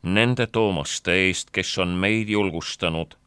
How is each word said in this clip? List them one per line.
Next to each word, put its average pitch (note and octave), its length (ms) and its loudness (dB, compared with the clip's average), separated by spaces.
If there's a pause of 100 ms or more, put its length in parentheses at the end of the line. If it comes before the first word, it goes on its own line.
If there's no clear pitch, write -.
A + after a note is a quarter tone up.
nende A#2 440 2
toomaste F#2 640 0 (140)
eest, - 240 -2
kes - 280 -2
on F2+ 160 0
meid G#2+ 340 0
julgustanud E2+ 840 -2 (120)